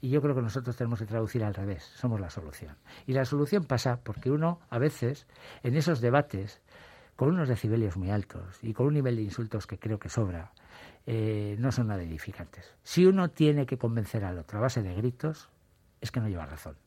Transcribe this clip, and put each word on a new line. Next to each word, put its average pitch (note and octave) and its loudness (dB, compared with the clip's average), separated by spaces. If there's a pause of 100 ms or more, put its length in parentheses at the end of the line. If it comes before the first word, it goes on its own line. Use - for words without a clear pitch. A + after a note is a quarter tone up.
Y C3+ -2
yo C#3+ 4
creo C#3+ 2
que B2+ 0
nosotros A#2+ -2
tenemos A#2 -2
que A2 -4
traducir A2 -2
al G#2 -2
revés, G2 -6 (120)
"Somos A2+ 0
la F#2 -6
solución". D#2 -12 (320)
Y C3 0
la C3 2
solución D3 0
pasa B2 0
porque - -4
uno, E3 2 (100)
a A#2+ -2
veces, C#3 0 (380)
en B2 2
esos D#3 2
debates, A#2 2 (540)
con C3 4
unos E3+ 2
decibelios A2 2
muy F#2 -2
altos F2+ -4
y A2+ -4
con B2+ 2
un D3 4
nivel C3 2
de A2 -2
insultos G#2 -4
que - -10
creo G#2+ -2
que F#2+ -8
sobra, F#2 -2 (560)
eh, G#2+ -2
no B2+ 2
son A#2+ 2
nada G2 -2
edificantes. E2+ -10
Si - 6
uno F#3 6
tiene D3 4
que B2+ -2
convencer A2+ 0
al F2+ -4
otro F2 -6
a - 2
base B2 2
de F#2 -4
gritos, B2 -2 (520)
es A2+ -8
que - -2
no A2 -2
lleva E2+ -4
razón. D2 -12 (120)